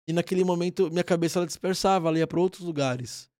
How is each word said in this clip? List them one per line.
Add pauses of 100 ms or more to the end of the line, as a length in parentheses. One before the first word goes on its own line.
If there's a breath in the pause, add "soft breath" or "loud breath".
E
naquele
momento,
minha
cabeça,
ela
dispersava,
ela
ia
pra
outros
lugares. (100)